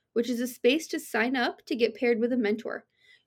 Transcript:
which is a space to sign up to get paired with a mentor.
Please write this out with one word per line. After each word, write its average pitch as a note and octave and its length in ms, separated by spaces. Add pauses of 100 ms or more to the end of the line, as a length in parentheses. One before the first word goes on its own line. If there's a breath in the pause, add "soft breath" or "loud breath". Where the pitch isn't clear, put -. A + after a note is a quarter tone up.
(140)
which A#3 160
is A#3 100
a B3 80
space C4 400
to D#4+ 120
sign B3 360
up B3 300
to D#4 100
get A3+ 200
paired A#3+ 240
with A#3 120
a B3+ 60
mentor. G#3+ 480 (420 soft breath)